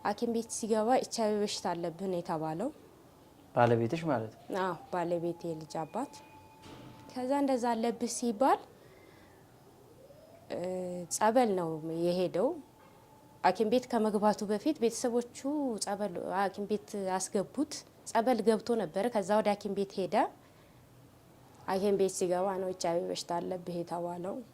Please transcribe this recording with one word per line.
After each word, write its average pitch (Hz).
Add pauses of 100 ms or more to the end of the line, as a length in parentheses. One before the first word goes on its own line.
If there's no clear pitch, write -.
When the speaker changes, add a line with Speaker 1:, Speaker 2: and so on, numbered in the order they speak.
Speaker 1:
ሐኪም 208
ቤት 226
ሲገባ 220
"ኤች -
አይ 220
ቪ 214
በሽታ 208
አለብህ" 170
ነው 180
የተባለው። 165 (800)
Speaker 2:
ባለቤትሽ 120
ማለት 117
ነው? - (160)
Speaker 1:
አዎ፣ 185 (140)
ባለቤቴ 170 (120)
ልጅ 156
አባት። 196 (920)
ከዛ 254
እንደዛ 269
አለብህ 233
ሲባል፣ 247 (1900)
እ፣ - (520)
ጸበል 226
ነው 175 (300)
የሄደው። 175 (960)
ሐኪም 202
ቤት 247
ከመግባቱ 214
በፊት 214
ቤተሰቦቹ 233 (400)
ጸበል 196 (200)
ሐኪም 196
ቤት 208 (220)
አስገቡት። 190 (340)
ጸበል 233
ገብቶ 214
ነበር። 190
ከዛ 202
ወደ 214
ሐኪም 202
ቤት 196
ሄደ። 185 (1500)
ሐኪም 196
ቤት 190
ሲገባ 180
ነው 185
"ኤች 185
አይ 170
ቪ 180
በሽታ 180
አለብህ" 180
የተባለው። 175 (180)